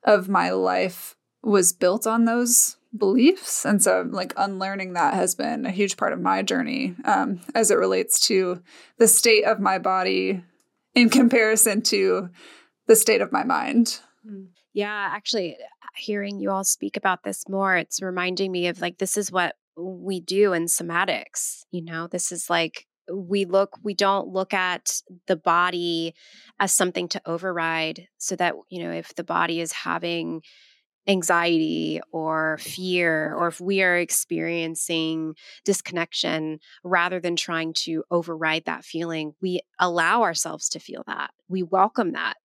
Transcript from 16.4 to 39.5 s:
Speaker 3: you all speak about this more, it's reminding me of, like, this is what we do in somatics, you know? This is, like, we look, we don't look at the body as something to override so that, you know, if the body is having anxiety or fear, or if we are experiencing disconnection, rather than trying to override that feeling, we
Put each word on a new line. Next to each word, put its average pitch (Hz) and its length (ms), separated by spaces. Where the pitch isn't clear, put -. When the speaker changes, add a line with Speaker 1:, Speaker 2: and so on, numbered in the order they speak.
Speaker 3:
you 196 100
all 196 140
speak - 320
about 190 280
this - 240
more, 190 280
it's - 260
reminding 185 500
me 175 160
of, 175 120
like, 175 180
this 190 180
is 202 160
what 180 220
we 180 440
do 190 320
in 170 140
somatics, - 1040
you 175 120
know? 165 260
This 175 240
is, 170 180
like, 165 360
we 196 340
look, 196 360
we 208 120
don't 196 340
look 190 260
at 180 460
the 190 100
body 170 800
as 196 120
something 185 360
to - 180
override 165 800
so - 180
that, 175 180
you 180 140
know, 170 80
if 165 240
the 175 80
body 170 360
is 165 120
having 170 680
anxiety 165 920
or 160 480
fear, 170 760
or 170 140
if 165 120
we 190 220
are 180 160
experiencing 165 1400
disconnection, 160 960
rather 180 340
than 170 160
trying 165 380
to 160 380
override 160 560
that 165 180
feeling, 160 580
we 180 180